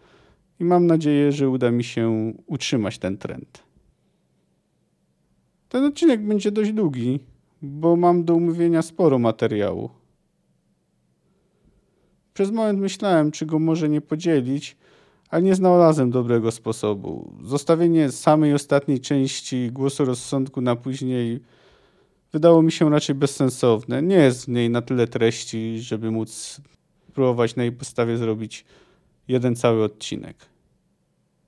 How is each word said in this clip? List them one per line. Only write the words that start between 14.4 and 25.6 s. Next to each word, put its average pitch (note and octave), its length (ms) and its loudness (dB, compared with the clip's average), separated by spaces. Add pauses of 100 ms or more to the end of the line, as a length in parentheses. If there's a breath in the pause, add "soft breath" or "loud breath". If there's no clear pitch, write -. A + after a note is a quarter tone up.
ale E3+ 120 0
nie F#3+ 120 2
znalazłem E3+ 560 4
dobrego A#2+ 400 0
sposobu. G2 840 -6 (100)
Zostawienie D#3 680 2
samej D3+ 420 2
ostatniej C#3 460 0
części C3+ 720 -4
Głosu C#3 320 -4
Rozsądku C3+ 560 -4
na B2 160 -2
później B2+ 640 -6 (920 soft breath)
wydało E3 300 6
mi D#3+ 100 4
się D#3 180 2
raczej D3 240 2
bezsensowne. C3 880 0
Nie F#3 140 2
jest C3 280 4
w - 40 -10
niej A#2+ 220 0
na A#2+ 120 0
tyle A#2+ 240 0
treści, A2+ 720 -4